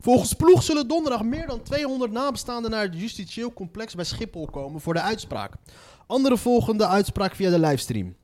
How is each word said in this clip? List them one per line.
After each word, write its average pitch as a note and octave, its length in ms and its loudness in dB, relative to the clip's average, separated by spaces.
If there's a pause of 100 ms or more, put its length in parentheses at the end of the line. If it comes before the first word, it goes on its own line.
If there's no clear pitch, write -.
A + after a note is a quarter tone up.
Volgens A#3+ 320 4
Ploeg F4+ 300 8
zullen D4 260 0
donderdag D4 340 -2
meer D4 240 -4
dan B3 160 -8
tweehonderd C4 500 -4
nabestaanden A#3+ 580 -6
naar A3 140 -2
het E3+ 160 -6
justitieel A3+ 520 -8
complex G#3+ 420 -12
bij E3+ 100 -6
Schiphol E3+ 420 -8
komen C#3+ 340 -10
voor E3+ 140 -2
de D#3+ 80 0
uitspraak. C3 520 -6 (520)
Anderen C4 320 4
volgen A#3 380 2
de G#3+ 100 2
uitspraak G3 480 0
via F#3+ 160 0
de F3 80 6
livestream. A#2+ 640 0